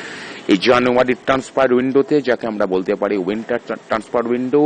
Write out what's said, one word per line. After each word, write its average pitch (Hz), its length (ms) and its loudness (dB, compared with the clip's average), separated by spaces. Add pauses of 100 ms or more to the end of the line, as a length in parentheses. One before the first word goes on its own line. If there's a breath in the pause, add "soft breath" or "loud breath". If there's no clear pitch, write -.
(500 loud breath)
এই 101 100 4
জানুয়ারির 123 640 2
ট্রান্সফার 131 480 0
উইন্ডোতে, 135 480 2
যাকে 120 260 -2
আমরা 104 200 -2
বলতে 92 280 -2
পারি 101 240 -2
উইন্টার 107 420 -4
ট্রা-, 110 260 -10
ট্রান্সফার 113 400 -2
উইন্ডো, 127 400 0